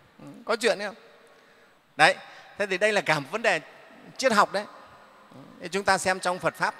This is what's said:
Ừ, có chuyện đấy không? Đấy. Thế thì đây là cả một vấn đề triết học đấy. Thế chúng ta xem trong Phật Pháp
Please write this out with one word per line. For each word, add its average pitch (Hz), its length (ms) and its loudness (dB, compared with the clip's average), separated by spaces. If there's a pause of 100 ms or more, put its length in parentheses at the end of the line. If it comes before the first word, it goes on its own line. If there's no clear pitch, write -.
(180)
Ừ, 147 60 -20 (200)
có 220 120 -4
chuyện 208 220 0
đấy 202 100 -8
không? 185 80 -14 (1000)
Đấy. 170 180 6 (440)
Thế 208 80 -4
thì 190 120 -2
đây 214 140 2
là 202 80 2
cả 156 200 0
một 135 100 -8
vấn 220 120 -6
đề 185 180 0 (560)
triết 254 160 2
học 202 200 4
đấy. 202 120 -4 (960)
Thế 180 80 -10
chúng 196 160 -4
ta 196 140 4
xem 185 220 -2
trong 180 180 -2
Phật 165 160 -2
Pháp 190 260 -4